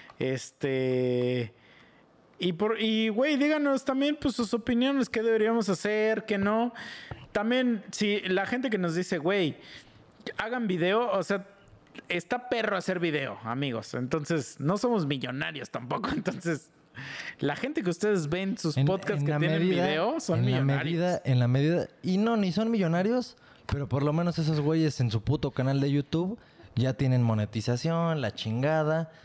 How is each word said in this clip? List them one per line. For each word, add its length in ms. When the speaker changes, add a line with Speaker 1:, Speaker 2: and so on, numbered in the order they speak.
Speaker 1:
Este, 1300
y 140
por, 280
y, 280
güey, 280
díganos 480
también, 360
pues, 140
sus 200
opiniones, 540
qué 140
deberíamos 460
hacer, 560
qué 140
no. 340
También, 580
si 300
la 260
gente 240
que 80
nos 160
dice, 240
"Güey, 380
hagan 280
video", 440
o 120
sea, 240
está 400
perro 280
hacer 220
video, 460
amigos. 500
Entonces, 640
no 200
somos 280
millonarios 640
tampoco. 400
<laughs> 20
Entonces, 580
la 180
gente 260
que 80
ustedes 380
ven 300
sus 180
Speaker 2:
En, 100
Speaker 1:
podcasts 340
Speaker 2:
en 60
Speaker 1:
que 60
Speaker 2:
la 60
Speaker 1:
tienen 220
Speaker 2:
medida, 260
Speaker 1:
video 340
son 200
Speaker 2:
en 40
la 60
Speaker 1:
millonarios. 340
Speaker 2:
medida, 240
en 140
la 100
medida, 400
y 160
no, 180
ni 160
son 180
millonarios, 680
pero 220
por 140
lo 100
menos 260
esos 220
güeyes 400
en 100
su 120
puto 300
canal 280
de 100
YouTube 480
ya 200
tienen 280
monetización, 1000
la 140
chingada. 760